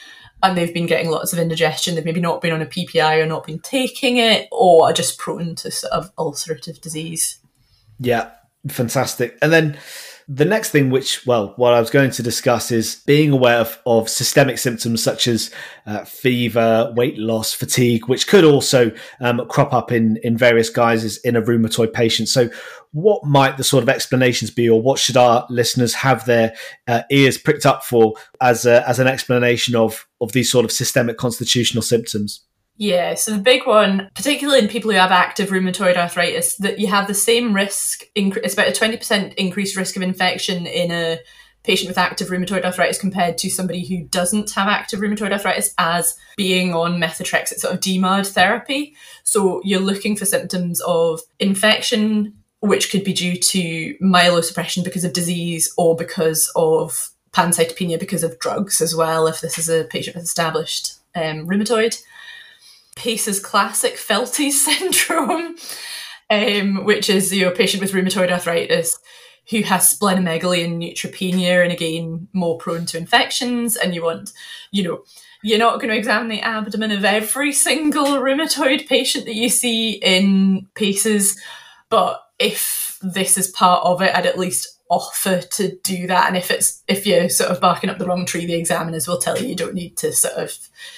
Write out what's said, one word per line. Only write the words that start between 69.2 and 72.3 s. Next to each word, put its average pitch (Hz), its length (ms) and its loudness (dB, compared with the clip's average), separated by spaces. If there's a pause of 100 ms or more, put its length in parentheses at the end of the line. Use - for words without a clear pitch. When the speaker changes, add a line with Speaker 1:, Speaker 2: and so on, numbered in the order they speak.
Speaker 1:
who 214 120 0
has 190 320 0
splenomegaly 180 720 0
and 170 160 -6
neutropenia, 180 800 0
and 170 80 0
again, 165 600 -6